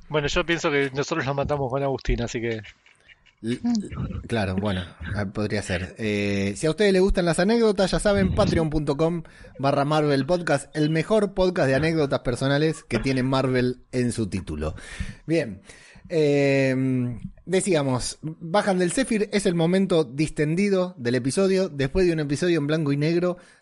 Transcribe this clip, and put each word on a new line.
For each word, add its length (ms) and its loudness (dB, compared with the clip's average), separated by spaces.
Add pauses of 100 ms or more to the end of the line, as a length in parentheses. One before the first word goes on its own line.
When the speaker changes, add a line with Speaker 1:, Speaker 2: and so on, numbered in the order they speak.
Speaker 1:
Bueno, 200 -2
yo 180 0
pienso 240 0
que 240 0
nosotros 320 -2
lo 80 -2
matamos 360 -2
con 120 -2
Agustín, 400 -2
así 180 -6
que 220 -4 (800)
Speaker 2:
L-, 200 -4
l-, 640 -4
claro, 300 -2
bueno, 260 -2 (320)
ah, 120 -4
podría 340 -4
ser. 380 -6
Eh, 580 -2
si 100 -4
a 40 4
ustedes 240 2
les 80 4
gustan 240 2
las 140 2
anécdotas, 500 2
ya 80 0
saben, 360 2
patreon 360 2
punto 260 -2
com 260 0 (360)
barra 260 2
Marvel 400 2
Podcast, 500 0
el 140 2
mejor 460 2
podcast 340 2
de 60 4
anécdotas 460 2
personales 640 0
que 160 -2
tiene 220 0
Marvel 600 0 (100)
en 200 0
su 160 -2
título. 460 -6 (520)
Bien, 340 -2 (480)
eh, 680 4 (680)
decíamos, 800 0
bajan 560 -2
del 140 0
Zephyr, 400 0
es 140 -2
el 80 2
momento 500 2
distendido 920 0
del 200 -2
episodio. 520 2
Después 380 0
de 80 4
un 60 -2
episodio 380 0
en 80 0
blanco 260 0
y 40 2
negro, 400 0 (260)